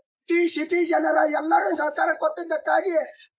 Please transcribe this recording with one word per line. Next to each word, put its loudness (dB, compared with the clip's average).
ಟಿ 2
ಸಿಟಿ -2
ಜನರ 2
ಎಲ್ಲರೂ 2
ಸಹಕಾರ 0
ಕೊಟ್ಟಿದ್ದಕ್ಕಾಗಿ -2